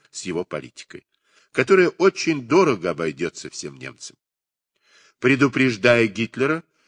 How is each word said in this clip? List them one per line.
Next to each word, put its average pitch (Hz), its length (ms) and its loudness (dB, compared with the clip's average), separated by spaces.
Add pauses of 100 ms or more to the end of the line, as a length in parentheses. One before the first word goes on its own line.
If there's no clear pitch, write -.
(100)
с - 120 -16
его 90 220 -6
политикой, - 640 -16 (460)
которая 180 360 4
очень 165 580 0
дорого 120 440 2
обойдется 80 600 -6
всем 69 280 -14
немцам. 64 380 -18 (1000)
Предупреждая 123 880 2
Гитлера, 117 560 -4 (260)